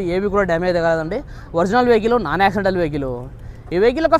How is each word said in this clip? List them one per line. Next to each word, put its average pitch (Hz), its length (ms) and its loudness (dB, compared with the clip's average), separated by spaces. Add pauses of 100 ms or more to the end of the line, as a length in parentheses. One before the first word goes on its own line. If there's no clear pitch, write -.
(140)
ఏవి 196 180 0
కూడా 202 180 2
డ్యామేజ్ 170 200 0
అయితే 175 160 0
కాలేదండి. 165 320 0 (400)
ఒరిజినల్ 233 340 2
వెహికల్, 226 240 2 (120)
నాన్ 165 180 0
యాక్సిడెంటల్ 196 360 0
వెహికల్. 147 240 -2 (680)
ఈ 175 80 0
వెహికల్ 262 240 4
యొక్క 311 120 4